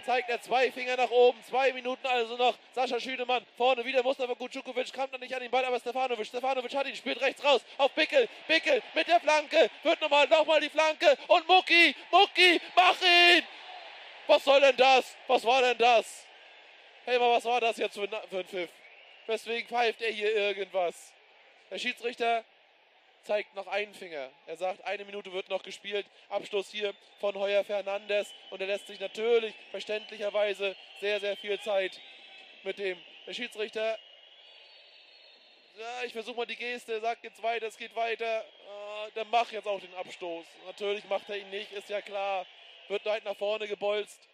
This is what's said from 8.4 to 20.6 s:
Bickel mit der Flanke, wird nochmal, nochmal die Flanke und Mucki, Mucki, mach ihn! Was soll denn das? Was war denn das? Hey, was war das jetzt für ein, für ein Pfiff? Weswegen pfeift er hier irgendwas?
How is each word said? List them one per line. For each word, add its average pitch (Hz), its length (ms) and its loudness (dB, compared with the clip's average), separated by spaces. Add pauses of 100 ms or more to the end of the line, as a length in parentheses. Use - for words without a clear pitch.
Bickel 311 340 2 (120)
mit 320 120 0
der 339 140 4
Flanke, 302 500 4 (140)
wird 320 160 2
nochmal, 285 260 4
nochmal 302 340 4
die 294 100 -4
Flanke 311 460 2 (120)
und 320 180 4
Mucki, 339 480 6 (160)
Mucki, 359 500 6 (140)
mach 370 260 4
ihn! 349 440 6 (800)
Was 294 180 4
soll 277 160 6
denn 269 160 6
das? 254 400 6 (120)
Was 240 160 2
war 254 180 4
denn 240 160 2
das? 233 480 2 (800)
Hey, 247 160 0
was 240 240 2
war 240 160 0
das 226 160 0
jetzt 220 180 -4
für 202 80 -6
ein, 196 260 -8
für 185 100 -8
ein 180 80 -8
Pfiff? 180 240 -8 (560)
Weswegen 220 420 -6
pfeift 233 340 -2
er 226 80 -2
hier 214 240 -2
irgendwas? 196 760 -4 (580)